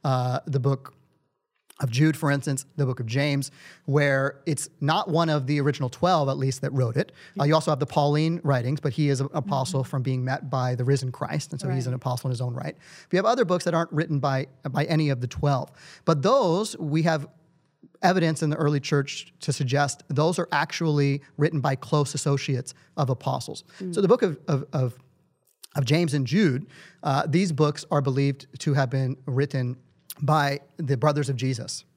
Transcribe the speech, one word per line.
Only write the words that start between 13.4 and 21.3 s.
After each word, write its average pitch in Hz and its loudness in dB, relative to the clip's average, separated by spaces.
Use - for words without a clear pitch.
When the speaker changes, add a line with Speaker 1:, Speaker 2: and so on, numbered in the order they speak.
Speaker 1:
books 175 0
that 170 0
aren't 165 0
written 151 0
by, 135 0
by 135 0
any 151 2
of 127 -2
the 120 -4
twelve. 139 -2
But 151 4
those, 214 2
we 156 0
have 156 0
evidence 170 2
in 156 2
the 147 0
early 147 2
church - -4
to 147 -4
suggest 139 0
those 160 2
are 175 -2
actually 143 2